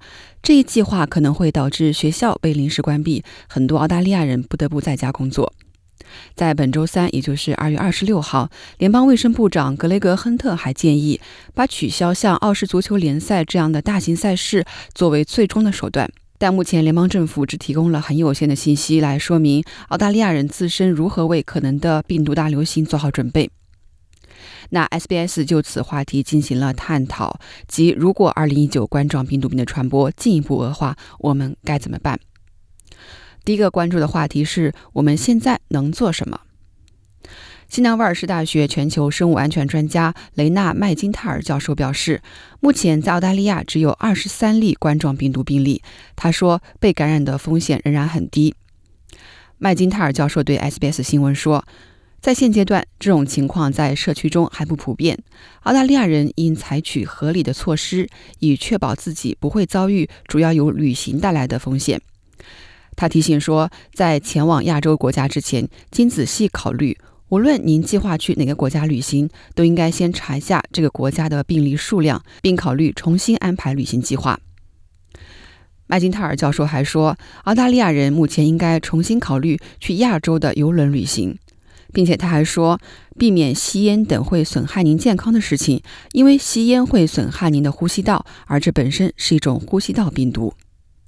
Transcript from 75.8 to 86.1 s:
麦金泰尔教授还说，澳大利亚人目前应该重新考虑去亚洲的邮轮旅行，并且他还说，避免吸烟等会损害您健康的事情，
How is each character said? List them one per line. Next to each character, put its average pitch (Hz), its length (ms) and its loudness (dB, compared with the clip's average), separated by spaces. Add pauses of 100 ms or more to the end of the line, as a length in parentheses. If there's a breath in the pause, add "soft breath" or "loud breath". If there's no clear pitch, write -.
麦 185 120 -2
金 185 140 0
泰 208 100 -8
尔 147 140 -4
教 143 160 0
授 151 140 -2
还 143 180 -2
说， 156 320 0 (280 loud breath)
澳 202 100 0
大 247 140 2
利 247 100 2
亚 202 120 2
人 143 220 2
目 156 140 2
前 147 200 2
应 160 120 2
该 165 200 2
重 160 240 -2
新 226 160 0
考 143 200 -2
虑 151 200 0 (200 loud breath)
去 - 180 -4
亚 220 220 2
洲 165 200 0
的 151 160 0
邮 147 160 0
轮 147 220 2
旅 127 140 -2
行， 92 320 -4 (540 soft breath)
并 185 120 2
且 170 120 4
他 180 120 -2
还 156 160 2
说， 170 340 2 (400 loud breath)
避 233 120 4
免 156 240 2
吸 - 300 -2
烟 214 200 2
等 139 180 0
会 165 220 0
损 139 220 -2
害 185 160 -2
您 156 160 4
健 214 180 2
康 226 160 0
的 226 80 4
事 147 160 -2
情， - 260 0 (300 loud breath)